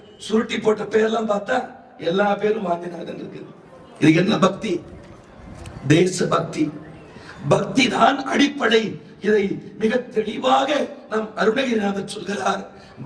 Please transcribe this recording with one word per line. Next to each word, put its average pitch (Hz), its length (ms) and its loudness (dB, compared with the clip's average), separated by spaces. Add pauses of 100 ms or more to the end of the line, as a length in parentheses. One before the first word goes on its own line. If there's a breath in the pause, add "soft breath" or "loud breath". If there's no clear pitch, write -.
(180)
சுருட்டி 226 400 0
போட்ட 214 240 2
பேரெல்லாம் 220 460 0
பார்த்தா 208 420 -2 (280)
எல்லா 196 360 2
பேரும் 214 320 0
வாஞ்சிநாதன் 170 480 -6
இருக்கு. - 320 -12 (540)
இது 156 140 6
என்ன 190 240 2
பக்தி? 180 420 0 (1080)
தேச 175 380 4
பக்தி. 160 440 -2 (760 loud breath)
பக்தி 240 400 2
தான் 262 360 4
அடிப்படை. 226 760 2 (200)
இதை 196 380 2 (200)
மிக 220 180 2
தெளிவாக 262 920 0 (240)
நம் 214 260 -4
அருணகிரிநாதர் 208 720 0
சொல்கிறார். 196 600 -4 (360 loud breath)